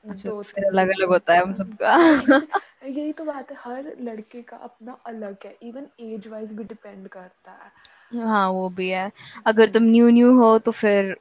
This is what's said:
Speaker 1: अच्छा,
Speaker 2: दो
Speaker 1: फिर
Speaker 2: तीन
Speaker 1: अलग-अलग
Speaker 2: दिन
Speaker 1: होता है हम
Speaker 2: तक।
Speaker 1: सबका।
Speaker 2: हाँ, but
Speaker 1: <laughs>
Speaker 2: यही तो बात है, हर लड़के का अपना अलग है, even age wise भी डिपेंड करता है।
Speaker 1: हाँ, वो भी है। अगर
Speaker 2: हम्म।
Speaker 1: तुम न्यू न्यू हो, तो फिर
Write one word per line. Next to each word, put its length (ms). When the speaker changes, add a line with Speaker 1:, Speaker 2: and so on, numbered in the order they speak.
Speaker 1:
अच्छा, 180
Speaker 2:
दो 140
Speaker 1:
फिर 220
Speaker 2:
तीन 60
Speaker 1:
अलग-अलग 280
Speaker 2:
दिन 100
Speaker 1:
होता 260
है 80
हम 100
Speaker 2:
तक। 60
Speaker 1:
सबका। 360
Speaker 2:
हाँ, 280
but 440
Speaker 1:
<laughs> 180
Speaker 2:
यही 280
तो 120
बात 260
है, 100
हर 400
लड़के 420
का 140
अपना 500
अलग 380
है, 140
even 280
age 220
wise 300
भी 120
डिपेंड 440
करता 420
है। 200
Speaker 1:
हाँ, 280
वो 180
भी 200
है। 240
अगर 160
Speaker 2:
हम्म। 100
Speaker 1:
तुम 100
न्यू 280
न्यू 280
हो, 200
तो 120
फिर 500